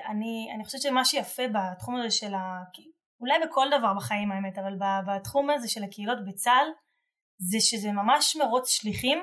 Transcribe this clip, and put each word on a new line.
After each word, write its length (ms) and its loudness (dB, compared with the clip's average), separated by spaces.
אני, 460 -6
אני 100 -8
חושבת 180 -8
שמה 220 2
שיפה 440 0
בתחום 480 -4
הזה 140 -2
של 240 -2
ה-, 280 -4
כי 100 -20
אולי 140 2
בכל 200 2
דבר 180 2
בחיים 360 -2
האמת, 260 -4
אבל 200 -4
ב-, 320 0
בתחום 400 0
הזה 180 0
של 160 -4
הקהילות 420 -4
בצה"ל, 400 4
זה 220 0
שזה 320 0
ממש 440 4
מרוץ 320 2
שליחים 540 0